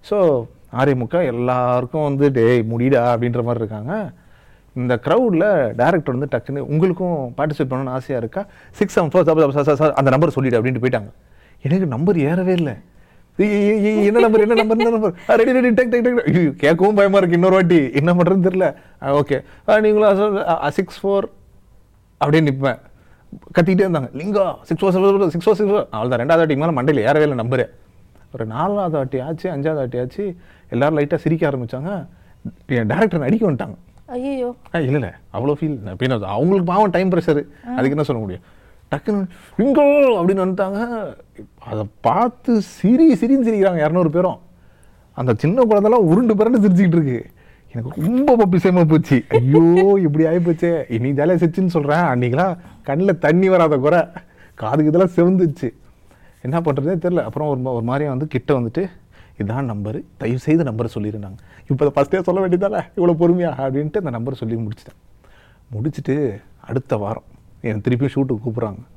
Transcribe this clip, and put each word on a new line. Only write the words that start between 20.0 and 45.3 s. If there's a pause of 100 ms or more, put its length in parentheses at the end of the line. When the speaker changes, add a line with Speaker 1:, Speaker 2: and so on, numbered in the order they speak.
Speaker 1:
சார்?
ஆ,
ஆ,
சிக்ஸ்
ஃபோர் (1000)
அப்படின்னு
நிப்பேன். (800)
கத்திக்கிட்டே
இருந்தாங்க,
லிங்கா,
சிக்ஸ்
ஃபோர்
சிக்ஸ்
ஃபோர்
சிக்ஸ்
ஃபோர்
ஆ,
அவ்வளவுதான்,
ரெண்டாவது
வாட்டிக்கு
மேல
மண்டையில
ஏறவே
இல்ல
நம்பரே. (680)
ஒரு
நாலாவது
வாட்டி
ஆச்சு,
அஞ்சாவது
வாட்டி
ஆச்சு, (340)
எல்லாரும்
லைட்டா
சிரிக்க
ஆரம்பிச்சாங்க. (600)
என்
டைரக்டர்
அடிக்க
வந்துட்டாங்க. (320)
Speaker 2:
ஐயையோ. (200)
Speaker 1:
ஆ,
இல்ல,
இல்ல, (180)
அவ்வளோ
ஃபீல்,
நான்
பின்ன
அவங்களுக்கு
பாவம்
டைம்
ப்ரெஷர், (200)
Speaker 2:
ஆ.
Speaker 1:
அதுக்கு
என்ன
சொல்ல
முடியும்? (480)
டக்குன்னு, (300)
"லிங்கா" (240)
அப்படின்னு
வந்துட்டாங்க. (440)
அதை (140)
பார்த்து
சிரி,
சிரின்னு
சிரிக்கிறாங்க
இரநூறு
பேரும். (720)
அந்த